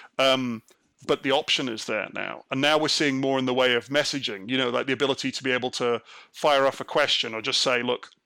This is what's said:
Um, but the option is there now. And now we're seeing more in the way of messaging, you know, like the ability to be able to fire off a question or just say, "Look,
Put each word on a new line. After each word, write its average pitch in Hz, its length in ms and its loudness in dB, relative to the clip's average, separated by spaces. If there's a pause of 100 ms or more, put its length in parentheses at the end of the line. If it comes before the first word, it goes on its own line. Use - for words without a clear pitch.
(180)
Um, 131 460 2 (420)
but 147 180 0
the - 80 0
option 143 360 0
is 113 160 -8
there 107 300 -4
now. - 360 -8
And 135 120 -2
now 147 160 4
we're 151 100 2
seeing 143 320 0
more 135 200 0
in 127 60 -2
the 127 80 0
way 127 220 4
of 120 140 -2
messaging, 131 600 -4
you 131 80 -2
know, 127 120 0
like 120 180 -2
the 131 60 0
ability 131 400 0
to - 100 -10
be 135 80 -2
able 127 200 -2
to 120 300 -2 (300)
fire 139 340 4
off 135 140 0
a 131 60 -8
question 127 480 0
or 110 80 -6
just 127 200 0
say, 123 220 2
"Look, 123 260 -4 (160)